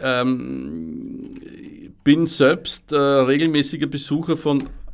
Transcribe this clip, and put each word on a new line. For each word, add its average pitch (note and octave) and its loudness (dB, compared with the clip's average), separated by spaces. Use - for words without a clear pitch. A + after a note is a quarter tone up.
ähm, B2 -4
bin D#3 6
selbst, - 2
äh, - -2
regelmäßiger C#3+ 2
Besucher D3 -2
von, C#3+ 2